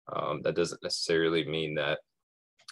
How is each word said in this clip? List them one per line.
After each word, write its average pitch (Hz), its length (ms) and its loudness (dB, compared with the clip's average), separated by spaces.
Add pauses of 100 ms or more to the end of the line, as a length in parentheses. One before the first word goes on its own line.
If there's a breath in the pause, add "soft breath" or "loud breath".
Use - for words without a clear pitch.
(120)
Um, 73 320 -4
that 82 120 0
doesn't 85 280 0
necessarily 82 640 2
mean 78 300 -2
that 76 240 0 (720)